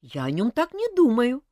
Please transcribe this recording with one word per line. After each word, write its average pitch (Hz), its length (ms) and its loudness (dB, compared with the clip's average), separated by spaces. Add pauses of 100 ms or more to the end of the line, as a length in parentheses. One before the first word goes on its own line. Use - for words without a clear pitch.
Я 135 220 -8
о 131 60 -4
нём 185 200 -2
так 339 240 -4
не 427 220 -4
думаю 247 560 2